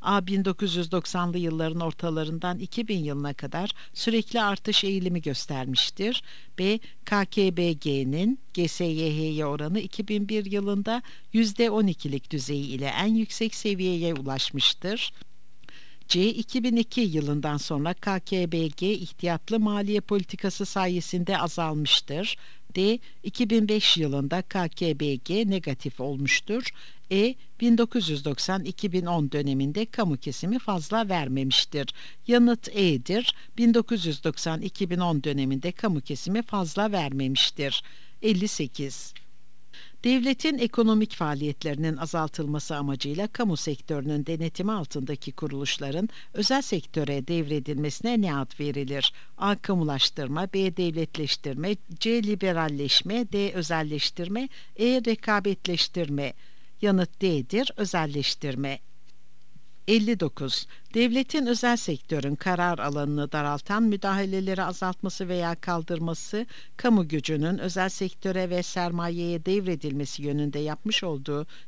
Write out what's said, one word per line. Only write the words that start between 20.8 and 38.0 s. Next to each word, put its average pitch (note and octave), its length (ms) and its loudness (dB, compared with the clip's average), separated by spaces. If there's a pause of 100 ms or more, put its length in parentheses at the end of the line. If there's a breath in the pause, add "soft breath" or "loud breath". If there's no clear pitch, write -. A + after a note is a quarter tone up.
azalmıştır. D#3 1000 0 (400 loud breath)
D. G#3 240 4 (240 soft breath)
İki G#3+ 260 0
bin G#3+ 200 6
beş G#3 280 6
yılında C#3+ 440 2
K F#3 260 0
K D#3+ 320 0
B D3 160 2
G G3 340 0
negatif D3 520 -2
olmuştur. C#3+ 680 0 (420 loud breath)
E. G#3+ 240 4 (260 soft breath)
bin A#3 160 8
dokuz A3+ 320 2
yüz C#3+ 160 0
doksan F3+ 380 0
iki F#3 280 -2
bin F3+ 140 2
on E3 260 2
döneminde C#3+ 540 0
kamu F3 320 0
kesimi F3+ 420 -2
fazla G#3 500 0
vermemiştir. C3+ 840 0 (340 loud breath)
Yanıt A#3+ 440 6
E'dir. F#3 600 4 (240 loud breath)
Bin A#3 160 8
dokuz A3 320 2
yüz D#3 180 -2
doksan D#3+ 380 0
iki F#3+ 280 -2
bin F3 100 0
on E3 240 4
döneminde C#3 480 0
kamu F3 300 0
kesimi F3+ 400 -2
fazla G3+ 500 0
vermemiştir. C#3 920 0 (380 loud breath)